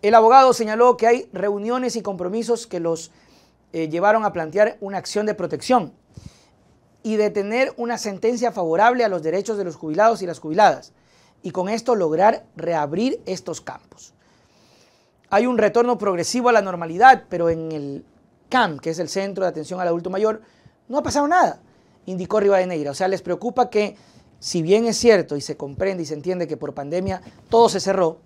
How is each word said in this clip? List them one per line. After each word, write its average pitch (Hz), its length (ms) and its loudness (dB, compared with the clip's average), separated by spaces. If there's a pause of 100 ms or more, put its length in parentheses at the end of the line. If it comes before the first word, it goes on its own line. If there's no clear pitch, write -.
El 208 80 4
abogado 247 400 8
señaló 233 440 2
que 220 100 2
hay 240 260 0
reuniones 208 600 -4
y 214 80 -6
compromisos 208 640 -4
que 180 120 -6
los, 165 300 -4 (640)
eh, 160 160 -4
llevaron 202 340 2
a 196 100 -2
plantear 180 460 0
una 196 200 -8
acción 208 260 -4
de 214 80 -2
protección 190 600 -2 (1080)
y 220 140 -4
de 208 160 2
tener 214 460 -2
una 233 200 -6
sentencia 220 540 -2
favorable 208 520 2
a 214 60 0
los 175 140 -4
derechos 196 340 -4
de 202 60 -4
los 170 120 -8
jubilados 190 460 0
y 185 60 -8
las 165 100 -10
jubiladas, 165 560 2 (480)
y 180 80 -8
con 185 200 -4
esto 226 260 0
lograr 180 500 2 (100)
reabrir 165 720 -4
estos 180 360 -8
campos. - 520 -18 (1200)
Hay 214 160 4
un 247 100 0
retorno 233 400 2
progresivo 208 520 0
a - 20 4
la 220 100 6
normalidad, 185 680 4
pero 170 220 0
en 160 220 -4
el 143 340 -10 (420)
camp, 196 320 0
que 160 120 -6
es 160 80 -8
el 165 100 -6
Centro 196 340 -4
de 175 60 0
Atención 156 320 -10
al 175 60 -2
Adulto 170 240 -4
Mayor, 214 320 -2 (440)
no 262 120 -4
ha 294 40 -8
pasado 285 240 -2
nada, 311 360 2 (420)
indicó 185 340 -2
Rivadeneira. 185 520 0
O - 20 -10
sea, 185 140 -2
les 190 160 -4
preocupa 240 480 -2
que, 208 240 -2 (420)
si - 240 -6
bien 202 240 2
es 233 120 -2
cierto 202 380 2
y 143 60 -6
se - 160 -12
comprende 170 460 -6
y - 20 -8
se 139 80 -10
entiende 170 340 -6
que 151 100 -8
por 151 180 -10
pandemia 180 480 -6 (260)
todo 226 200 6
se 190 100 -2
cerró 185 460 0